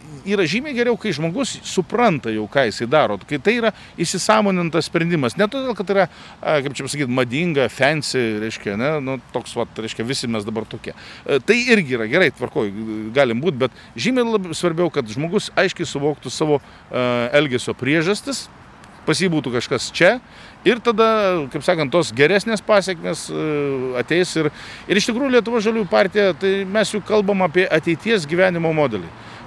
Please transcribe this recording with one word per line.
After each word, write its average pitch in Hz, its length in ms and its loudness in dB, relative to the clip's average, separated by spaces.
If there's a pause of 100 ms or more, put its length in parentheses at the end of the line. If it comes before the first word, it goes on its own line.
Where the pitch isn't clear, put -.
(260)
yra 196 180 2
žymiai 247 300 -2
geriau, 233 260 2
kai 214 120 -4
žmogus 165 520 -4
supranta 190 640 0
jau, 107 180 -2
ką 135 220 2
jisai 117 180 -4
daro. 120 300 4
Kai 147 220 -6
tai 196 180 2
yra 226 160 0 (240)
įsisąmonintas 180 960 2
sprendimas. 165 460 0
Ne 196 120 2
todėl, 262 280 -4
kad 196 120 -6
yra, 190 200 2 (340)
a, 156 180 0
kaip 131 140 -6
čia 143 100 -8
pasakyt, 139 240 -4
madinga, 131 640 0
fancy, 131 680 0
reiškia, 107 360 -6
ne, 147 240 -2
nu, 131 200 -6 (120)
toks - 220 -8
vat, 117 140 -4 (100)
reiškia, 110 260 -6
visi 127 220 -4
mes 113 180 -2
dabar 110 200 -4
tokie. - 280 -12 (320)
E, 139 140 2
tai 202 180 2 (140)
irgi 175 260 4
yra 113 140 -2
gerai, 160 200 4
tvarkoj, 117 420 -4 (420)
galim 123 260 4
būt, 165 160 0
bet 123 140 0 (260)
žymiai 240 300 0
lab-, 196 260 -2
svarbiau, 170 380 0
kad 135 160 -2
žmogus 156 480 -2
aiškiai 175 320 0
suvoktų 143 440 -4
savo, 151 300 2 (300)
e, 123 420 0
elgesio 131 420 2
priežastis, 170 760 -2 (580)
pas 156 100 2
jį 180 160 0
būtų 147 220 -2
kažkas 123 380 -4
čia, 202 260 4 (460)
ir 233 140 4
tada, 208 720 2
kaip 147 140 -8
sakant, 160 260 2
tos 160 220 2
geresnės 185 480 2
pasekmės, 180 720 0
e, 143 680 -2
ateis. 160 380 0
Ir, 151 140 0 (380)
ir 185 80 2
iš 208 120 2
tikrųjų 254 220 -2
Lietuvos 233 340 2
žaliųjų 220 240 0
partija, 202 460 4
tai 196 300 0
mes 196 280 0
juk 202 140 -4
kalbam 202 360 2
apie 180 240 2
ateities 170 600 0
gyvenimo 170 460 2
modelį. 117 360 0 (380)